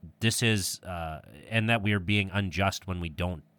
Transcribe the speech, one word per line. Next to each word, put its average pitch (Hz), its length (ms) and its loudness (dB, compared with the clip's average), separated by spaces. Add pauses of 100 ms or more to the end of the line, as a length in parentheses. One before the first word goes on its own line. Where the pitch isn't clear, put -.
(200)
this 113 220 2
is, 110 420 2
uh, 82 360 -8 (300)
and 110 200 2
that 117 120 2
we 104 100 2
are 104 80 4
being 95 320 2
unjust 95 560 0
when 90 140 -4
we 85 80 -4
don't 85 340 -4 (160)